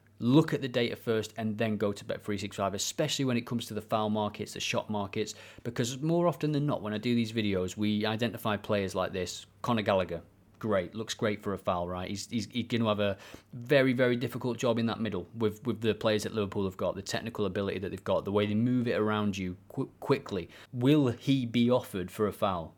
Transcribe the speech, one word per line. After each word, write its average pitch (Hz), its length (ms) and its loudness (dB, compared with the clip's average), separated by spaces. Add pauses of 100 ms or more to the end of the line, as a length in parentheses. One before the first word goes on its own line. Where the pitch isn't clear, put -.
(240)
Look 147 300 6
at 131 80 -2
the 131 60 -4
data 120 280 0
first 110 420 -2
and 107 200 -2
then 110 200 0
go 104 140 0
to - 140 -10
Bet - 180 -6
three 104 140 -4
six 101 180 -8
five, 98 200 0
especially 143 500 -2
when 123 120 2
it 117 100 -4
comes 117 180 -4
to - 80 -10
the 104 80 -4
foul 107 300 0
markets, 104 420 -2
the - 60 -10
shot - 280 -2
markets, 104 460 -4 (300)
because 123 360 -4
more 170 280 2
often 156 240 0
than 147 160 0
not, 110 160 0
when 107 100 -4
I 107 60 -2
do 120 160 2
these 113 160 2
videos, 98 440 0
we 104 300 2
identify 110 500 -2
players 101 380 -2
like 92 200 -2
this. 90 340 -4 (160)
Conor 117 180 2
Gallagher, 92 400 2 (380)
great, 98 340 0
looks 110 220 -6
great 107 260 0
for 101 140 -2
a - 20 -4
foul, 87 300 0
right? 90 200 -4
He's, 98 220 -6
he's, 113 220 -2
he's 117 160 -4
gonna 117 200 2
have 104 120 2
a 101 180 2 (360)
very, 131 400 4
very 123 220 4
difficult 120 440 -4
job 117 180 2
in 117 80 2
that 104 140 0
middle 98 280 -2 (120)
with, 107 260 0
with 110 160 -2
the 110 140 2
players 107 260 2
that 104 140 -6
Liverpool 101 300 0
have 92 120 -4
got, 90 160 -2
the 92 80 -8
technical 110 460 -4
ability 95 320 -2
that 95 100 -6
they've 92 140 -10
got, 95 200 2
the 98 80 -4
way 104 140 4
they 104 80 0
move 120 340 2
it 95 120 2
around 107 360 2
you 92 220 -4 (120)
qu-, - 200 -6 (120)
quickly. - 480 -2 (220)
Will 131 360 4
he 123 400 0
be 120 240 4
offered 101 400 0
for 107 160 0
a 95 40 0
foul 90 460 -2